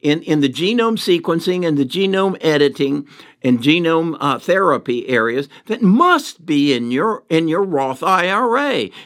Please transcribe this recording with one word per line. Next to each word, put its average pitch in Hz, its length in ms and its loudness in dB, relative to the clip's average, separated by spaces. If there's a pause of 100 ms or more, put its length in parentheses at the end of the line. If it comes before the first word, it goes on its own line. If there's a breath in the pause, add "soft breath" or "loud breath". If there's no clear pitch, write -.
in, 151 200 0
in 156 180 0
the 139 80 2
genome 220 500 0
sequencing 175 680 0
and 151 120 0
the 139 80 2
genome 190 540 0
editing 143 640 0 (340 loud breath)
and 123 200 2
genome, 165 580 2
uh, 135 220 -2
therapy 143 680 -2
areas 123 400 -2 (180 loud breath)
that 214 140 -6
must 262 640 2
be 143 300 2
in 120 160 -4
your, 196 400 -2
in 165 160 2
your 165 160 0
Roth 135 400 -2
I 180 260 0
R 226 300 0
A. 220 320 -4 (140 loud breath)